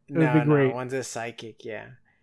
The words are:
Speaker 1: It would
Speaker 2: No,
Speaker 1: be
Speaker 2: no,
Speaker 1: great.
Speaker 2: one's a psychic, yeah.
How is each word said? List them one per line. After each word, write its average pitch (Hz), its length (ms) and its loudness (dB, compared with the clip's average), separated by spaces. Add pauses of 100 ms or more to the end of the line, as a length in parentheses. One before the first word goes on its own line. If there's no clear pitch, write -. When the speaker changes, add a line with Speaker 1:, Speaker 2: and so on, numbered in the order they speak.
Speaker 1:
It 147 60 -12
would 165 120 0
Speaker 2:
No, - 80 2
Speaker 1:
be 156 60 6
Speaker 2:
no, 143 60 2
Speaker 1:
great. 139 280 4
Speaker 2:
one's 127 200 -6
a 131 100 -4
psychic, 117 640 -12
yeah. 110 220 -12 (360)